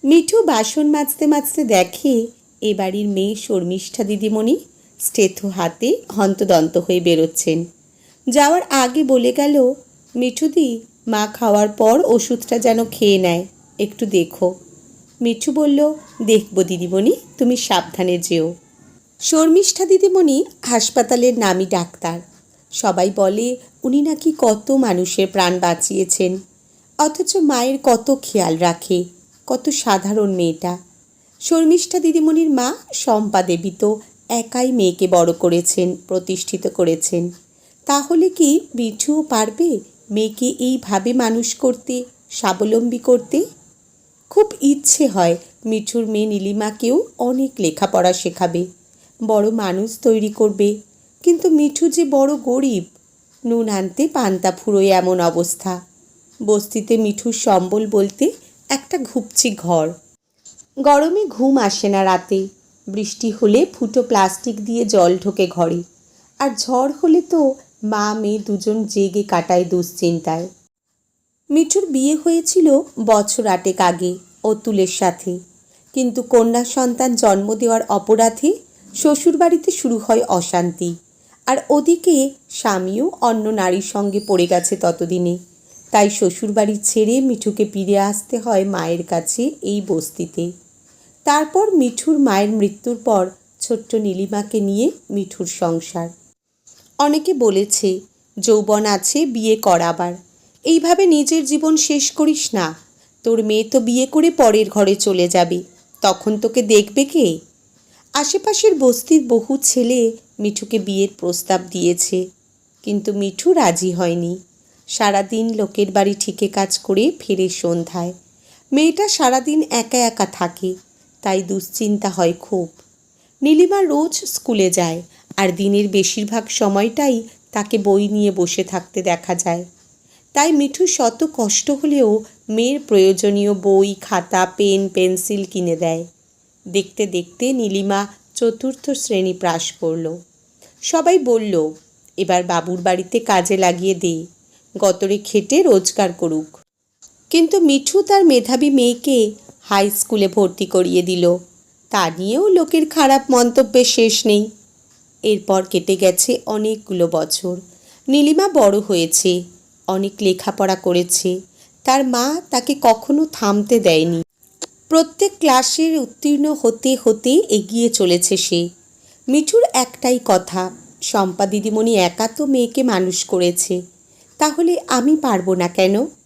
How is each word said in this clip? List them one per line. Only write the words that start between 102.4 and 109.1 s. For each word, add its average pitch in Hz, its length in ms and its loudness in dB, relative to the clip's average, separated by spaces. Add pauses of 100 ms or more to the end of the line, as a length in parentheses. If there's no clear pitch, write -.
না, 170 200 -2 (480)
তোর 226 200 0
মেয়ে 214 220 0
তো 254 160 0
বিয়ে 240 260 0
করে 311 240 2
পরের 220 380 4
ঘরে 202 260 2
চলে 185 340 0
যাবে, 175 340 0 (400)
তখন 202 360 0
তোকে 226 240 0
দেখবে 208 420 2
কে?" 233 340 0 (720)
আশেপাশের 392 640 0
বস্তির 269 540 2